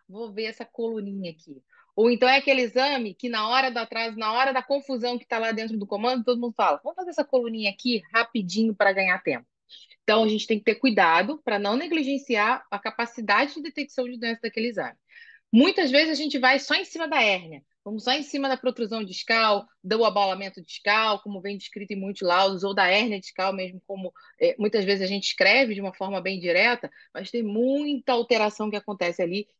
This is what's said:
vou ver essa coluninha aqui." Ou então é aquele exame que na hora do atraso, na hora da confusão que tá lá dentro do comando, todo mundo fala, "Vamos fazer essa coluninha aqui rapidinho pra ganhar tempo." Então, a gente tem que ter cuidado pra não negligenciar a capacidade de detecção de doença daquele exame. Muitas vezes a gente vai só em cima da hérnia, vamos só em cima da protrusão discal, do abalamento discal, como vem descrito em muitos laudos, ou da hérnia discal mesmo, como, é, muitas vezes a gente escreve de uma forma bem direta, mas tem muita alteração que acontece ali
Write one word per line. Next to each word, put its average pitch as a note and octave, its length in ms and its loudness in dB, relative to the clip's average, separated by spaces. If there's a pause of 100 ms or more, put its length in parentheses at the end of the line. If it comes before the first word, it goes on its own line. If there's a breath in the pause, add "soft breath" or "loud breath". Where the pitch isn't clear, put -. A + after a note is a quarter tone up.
vou G#3 240 -12
ver A3 120 -8
essa A3+ 200 -10
coluninha G3+ 680 -8
aqui." D3 320 -20 (320 soft breath)
Ou A3+ 160 6
então B3 180 4
é C4+ 100 6
aquele C4+ 240 2
exame B3 520 0
que B3 140 -8
na A3 200 -2
hora C4 220 2
do A#3 80 -6
atraso, A3+ 380 -6
na A3 160 -2
hora C4 200 2
da B3+ 100 -2
confusão B3 560 -2
que - 80 -12
tá A#3 120 -2
lá A3+ 140 0
dentro A3 240 -4
do G3+ 100 -6
comando, A#3 380 -2
todo A#3+ 160 0
mundo A#3+ 160 -6
fala, E3+ 260 4
"Vamos D#4 140 -8
fazer F4+ 140 -8
essa D4 140 -2
coluninha A3+ 460 0
aqui A#3 320 -2 (120)
rapidinho A3 600 0
pra G3 180 4
ganhar F#3+ 300 2
tempo." B2+ 240 -4 (560 loud breath)
Então, A3+ 220 4
a G#3+ 40 4
gente G#3+ 180 0
tem A3 120 0
que G3 60 -8
ter A3 120 4
cuidado G3+ 680 4
pra G#3 140 0
não G3+ 180 0
negligenciar C4 960 0
a G3+ 80 -6
capacidade A#3 760 -2
de D4+ 80 -10
detecção C#4+ 420 -6
de B3 140 -10
doença A3+ 240 -4
daquele A3+ 260 -4
exame. E3+ 280 -6 (540 loud breath)
Muitas C#4+ 400 6
vezes D#4 200 4
a D4+ 40 0
gente C#4+ 240 -4
vai B3+ 200 4
só - 160 -2
em F4+ 100 -2
cima E4 220 -8
da C#4+ 160 0
hérnia, F3 400 -2 (220)
vamos G#3 200 -10
só B3 80 0
em D4 100 0
cima C#4 260 -4
da C4 80 0
protrusão A3+ 480 -4
discal, G#3+ 640 0 (180)
do A3 180 0
abalamento G3 600 0
discal, G#3+ 580 0
como G3 220 -12
vem G3+ 160 -8
descrito - 340 -12
em G3 80 -6
muitos G3 220 -8
laudos, F#3 420 2
ou G3 100 -2
da G3 140 2
hérnia G#3 320 2
discal F#3+ 320 -4
mesmo, F#3 340 -8
como, F#3+ 260 -10 (280 soft breath)
é, E3+ 180 2
muitas G#3 260 2
vezes G3 180 2
a F#3 40 -2
gente G3 180 -4
escreve G#3+ 500 4
de G3 60 -6
uma F#3+ 120 -6
forma F#3+ 300 -6
bem F#3+ 180 -6
direta, G3 500 0 (220 soft breath)
mas F#3+ 180 -12
tem A#3+ 120 -4
muita B3+ 720 0
alteração G#3+ 580 0
que G#3 60 -6
acontece F#3+ 440 -4
ali F#3 260 -4 (140)